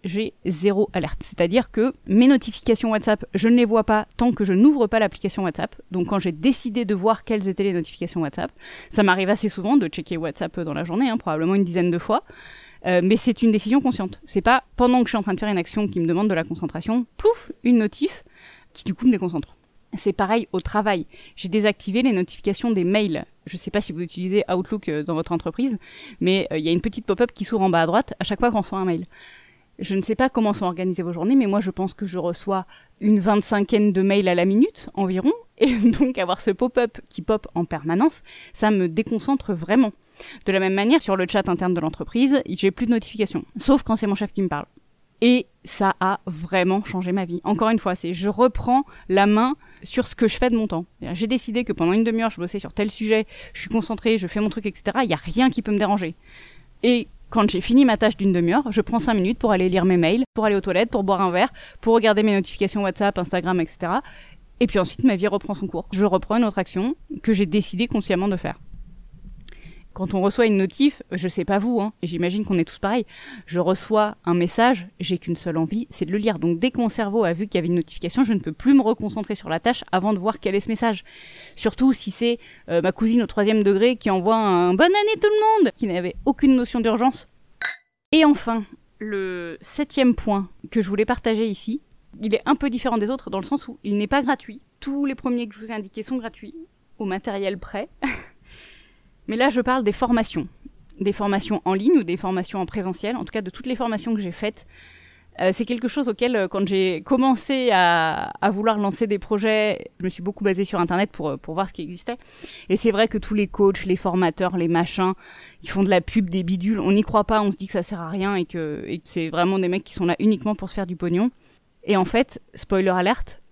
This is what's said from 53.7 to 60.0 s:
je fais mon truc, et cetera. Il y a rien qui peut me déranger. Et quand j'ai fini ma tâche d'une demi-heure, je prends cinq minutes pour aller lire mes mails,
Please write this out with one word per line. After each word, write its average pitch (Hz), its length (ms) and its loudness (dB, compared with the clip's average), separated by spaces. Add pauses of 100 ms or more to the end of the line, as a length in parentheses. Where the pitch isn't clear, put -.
je 185 100 -4
fais 208 140 -4
mon 214 80 0
truc, 196 160 -6
et 202 100 -6
cetera. 226 300 -2
Il 220 60 -2
y 214 40 0
a 202 40 0
rien 233 320 0
qui - 100 -4
peut 208 120 -4
me 202 60 2
déranger. 196 360 0 (680)
Et 240 260 2 (200)
quand 208 220 2
j'ai 185 100 -2
fini 254 240 6
ma 220 140 4
tâche - 180 2
d'une 196 160 2
demi-heure, 180 380 2
je 202 100 0
prends 233 180 0
cinq 226 160 0
minutes 196 240 0
pour 220 140 2
aller 185 160 2
lire 185 160 2
mes 185 140 4
mails, 185 340 2